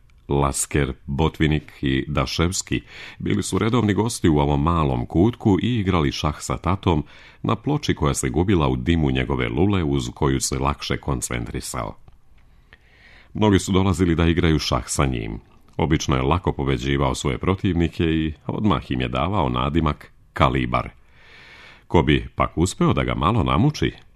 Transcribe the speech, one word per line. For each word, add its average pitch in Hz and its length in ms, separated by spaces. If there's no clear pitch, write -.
Lasker, 69 640
Botvinik 76 640
i 67 260
Daševski 73 720
bili 101 240
su 95 160
redovni 107 360
gosti 104 340
u 73 100
ovom 71 240
malom 73 440
kutku 98 560
i 120 160
igrali 90 340
šah 76 280
sa - 160
tatom 82 480
na 113 140
ploči 143 380
koja 71 200
se 67 160
gubila 82 380
u 65 80
dimu 76 340
njegove 64 380
lule 87 360
uz 69 300
koju 67 260
se - 180
lakše 67 380
koncentrisao. 60 1000
Mnogi 104 240
su - 140
dolazili 92 420
da 82 120
igraju 80 320
šah 65 280
sa - 200
njim. 57 340
Obično 76 400
je 64 60
lako 76 300
pobeđivao 67 640
svoje - 240
protivnike 87 640
i 80 280
odmah 90 440
im 64 100
je 64 80
davao 76 400
nadimak 71 640
Kalibar. 64 580
Ko 82 160
bi 64 320
pak - 240
uspeo 107 340
da 69 120
ga 62 100
malo 87 280
namuči, 71 500